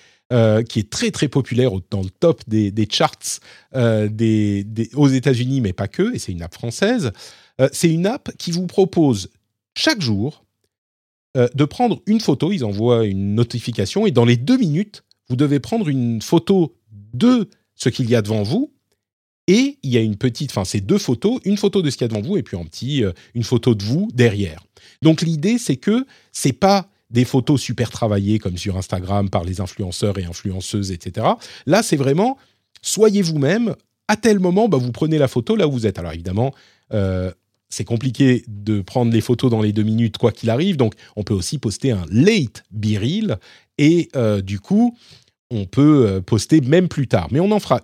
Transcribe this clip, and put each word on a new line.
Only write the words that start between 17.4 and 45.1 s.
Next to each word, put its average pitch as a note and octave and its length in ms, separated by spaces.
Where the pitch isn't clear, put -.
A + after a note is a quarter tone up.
ce - 140
qu'il A#2 200
y A#2+ 60
a A2+ 60
devant G#2 220
vous, G3 280
et C4 360
il C3+ 60
y A#2+ 80
a A2+ 40
une G#2+ 140
petite, B2+ 360
enfin, G2+ 120
c'est G2+ 160
deux A2 180
photos, G3+ 460
une G3+ 140
photo G3+ 240
de D3+ 80
ce - 80
qu'il C3 80
y - 0
a - 20
devant G#2+ 140
vous, F3+ 160
et B2+ 60
puis - 120
en E2+ 100
petit, B2+ 380
euh, F#2+ 80
une A#2+ 80
photo A#2 320
de G2 80
vous D#3+ 300
derrière. G2+ 500
Donc D#3 200
l'idée, E3+ 360
c'est C#3+ 180
que A3+ 300
c'est C3+ 220
pas G3 360
des A#2+ 160
photos C3+ 340
super A#2 300
travaillées G#2 500
comme F2+ 180
sur F#2+ 200
Instagram F#2+ 520
par F#2+ 140
les F#2 160
influenceurs G2 580
et F#2+ 60
influenceuses, F#2+ 680
et F2 100
cetera. A#2 360
Là, G3 180
c'est E3 140
vraiment, D#3+ 400
soyez G3+ 400
vous-même, E3 540
à G#3+ 80
tel G#3+ 240
moment, F#3 300
bah, D3+ 80
vous B2 160
prenez D#3 240
la C#3 100
photo E3 300
là F3+ 100
où D3 40
vous A2+ 160
êtes. F#2+ 120
Alors E2 140
évidemment, F#2+ 400
euh, F#2 380
c'est - 180
compliqué B2 640
de G#2 340
prendre A#2 300
les A2+ 100
photos B2 300
dans A2 100
les G#2+ 120
deux G#2+ 100
minutes, A2 340
quoi A2+ 140
qu'il - 200
arrive, D#3+ 260
donc A#2 160
on G#2 60
peut - 100
aussi G2 240
poster B2 340
un F#2 180
late D3 640
BeReal, A2 680
et, D#3 380
euh, G#2+ 260
du G2 180
coup, A#3 380